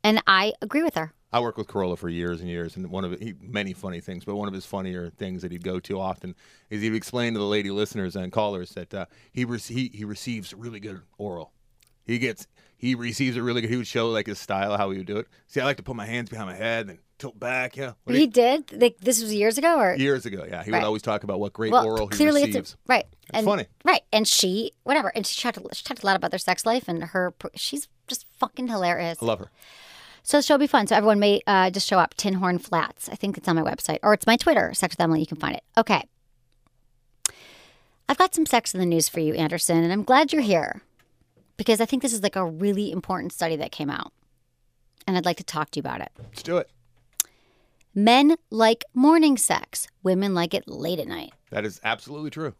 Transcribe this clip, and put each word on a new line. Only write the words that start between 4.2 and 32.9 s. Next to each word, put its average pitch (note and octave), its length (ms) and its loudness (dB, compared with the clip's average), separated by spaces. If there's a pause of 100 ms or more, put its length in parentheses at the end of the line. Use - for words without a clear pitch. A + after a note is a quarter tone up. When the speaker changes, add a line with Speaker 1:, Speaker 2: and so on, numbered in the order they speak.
Speaker 2:
but G#2 140 -6
one G2+ 100 -6
of G2 60 -8
his F#2+ 120 -10
funnier F2+ 440 -8
things F#2 320 -10
that F2+ 100 -10
he'd F2 120 -12
go F#2 180 -6
to G2 180 -8
often F#2 360 -8 (340)
is G#2+ 120 -8
he'd A2 140 -2
explain A#2 380 -4
to A2 60 -2
the G#2 60 0
lady G2+ 240 0
listeners G2 460 -4
and F#2 160 -6
callers G#2 400 -4
that, F2+ 220 -14
uh, G2 120 -8 (280)
he, B2 100 -2
rec-, A#2+ 160 -4
he, A#2+ 340 -6
he G#2+ 120 -10
receives G#2 480 -10
really A2 260 -14
good G2 220 -14 (160)
oral. F2+ 340 -10 (540)
He A#2 120 -2
gets, A#2 300 -4 (300)
he B2 180 -2
receives A#2+ 400 -2
it A#2+ 60 -2
really A#2+ 180 0
good. A2+ 100 -2
He A#2+ 60 0
would B2 120 -4
show, A#2 220 0
like, A2 180 0
his G2+ 120 -8
style, G2+ 380 -2
how G2+ 140 0
he G2 80 -6
would F#2 60 -10
do G2+ 120 -6
it. A2+ 100 -6 (200)
"See, - 120 -4
I B2+ 60 -2
like C#3 120 0
to - 60 -18
put B2 140 -10
my G#2 80 -10
hands A#2 240 -6
behind A2 200 -10
my F2+ 60 -12
head A2+ 320 -4
and F2 120 -16 (200)
tilt B2+ 180 -14
back." B2+ 380 -4
Yeah. C3 160 -8 (140)
What B3 80 -2
do - 0 -
Speaker 1:
He C4 80 6
Speaker 2:
you D#4 100 6
Speaker 1:
did? B3 500 2
Like, A#3 180 4
this A3+ 220 0
was G#3+ 120 -4
years G#3+ 240 2
ago, D#4+ 200 4
or? F#3+ 180 4
Speaker 2:
Years C3+ 300 2
ago, F#2+ 220 -8
yeah. F2 160 -10
He G#2 80 -6
would A2+ 60 2
Speaker 1:
Right. - 80 0
Speaker 2:
always G#2+ 160 0
talk G#2+ 240 -2
about G2 160 -4
what G2+ 100 -4
great A2 220 -2
Speaker 1:
Well, A#3+ 120 6
Speaker 2:
oral A2 220 0
he - 80 -6
Speaker 1:
clearly D4 280 6
it's A#3+ 120 0
a B3+ 40 0
Speaker 2:
receives. - 180 -12 (100)
Speaker 1:
right. B3 180 2 (180)
Speaker 2:
It's - 100 -16
Speaker 1:
And A3 120 0
Speaker 2:
funny. G3+ 200 0 (180)
Speaker 1:
right. F4 180 4 (120)
And A3 120 4
she, G3+ 460 0 (120)
whatever. C4 300 0
And G3+ 140 -4
she - 140 -6
talked, A3+ 180 -4 (160)
she - 80 -12
talked - 200 -10
a - 20 -10
lot G3 100 4
about F3 160 -2
their F#3 80 -4
sex - 260 -2
life B3 220 2
and E3+ 160 -4
her, F3+ 280 -2
pr-, - 240 -14
she's - 340 -8 (180)
just - 180 -10 (140)
fucking B3+ 300 -4
hilarious. F3 520 -2
Speaker 2:
I A#2 40 -6
love A2 140 0
her. - 120 -14 (720)
Speaker 1:
So - 140 2
the C#4+ 60 6
show D4+ 120 6
will C#4 40 4
be C#4+ 80 4
fun. A3 200 4
So A3 100 4
everyone G#3+ 220 6
may, G3+ 280 6
uh, F#3+ 220 6
just F#3+ 180 -2
show F#3 120 4
up. - 160 2
Tin G3 180 0
Horn F3+ 260 2
Flats. - 480 -4